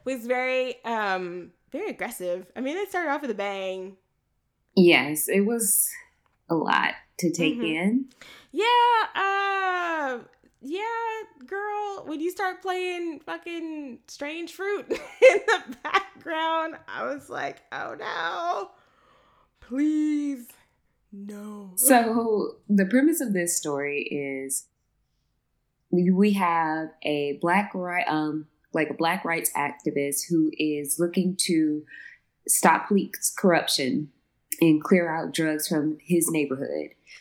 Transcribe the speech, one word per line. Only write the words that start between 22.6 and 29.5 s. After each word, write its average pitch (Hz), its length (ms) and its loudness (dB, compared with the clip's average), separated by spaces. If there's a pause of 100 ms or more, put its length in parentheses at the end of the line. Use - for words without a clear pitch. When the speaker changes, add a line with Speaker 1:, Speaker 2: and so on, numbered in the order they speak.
Speaker 2:
the 196 180 4
premise 285 340 4
of 233 120 -2
this 175 240 0
story 143 460 -4
is 135 640 -6 (1200)
we, 175 200 4
we 202 240 6
have 165 540 0 (140)
a 147 380 -2
black 196 340 2
ri-, 180 320 -2
um, 151 400 -2 (260)
like, 151 180 0
a 151 40 -6
black 170 300 -2
rights 165 320 -2